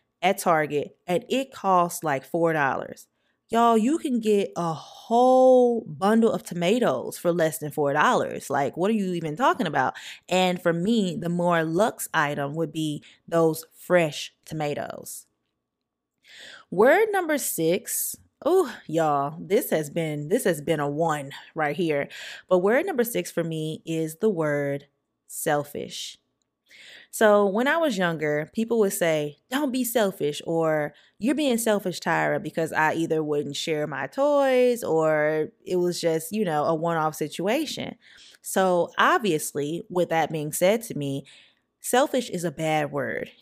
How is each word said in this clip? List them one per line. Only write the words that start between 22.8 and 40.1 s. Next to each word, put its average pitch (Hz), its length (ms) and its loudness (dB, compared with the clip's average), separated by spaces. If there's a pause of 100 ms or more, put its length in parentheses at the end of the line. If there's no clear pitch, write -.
number 269 200 -2
six 180 260 -4
for 170 120 -2
me 160 420 -6
is 160 320 -4
the 220 120 0
word 143 580 -2 (400)
selfish. - 920 -4 (920)
So 208 360 6
when 214 220 0
I 311 100 2
was 302 200 0
younger, 156 560 -2
people 226 260 -2
would 196 140 2
say, 151 440 -2 (120)
"Don't 277 220 -2
be 254 120 -2
selfish," 196 640 -2
or, 156 480 0 (260)
"You're 254 160 0
being 262 220 0
selfish, 202 420 -2
Tyra," 151 420 0
because 156 320 -6
I 151 200 2
either 160 300 -2
wouldn't 147 320 -4
share 151 320 -4
my 135 200 -6
toys 269 760 2
or 156 640 2 (160)
it 180 120 0
was 175 240 0
just, 160 300 0
you 214 120 -2
know, 151 220 0
a 165 100 2
one-off 160 400 -2
situation. 180 800 -4 (460)
So 180 560 0
obviously, 170 920 0
with 175 200 0
that 160 220 0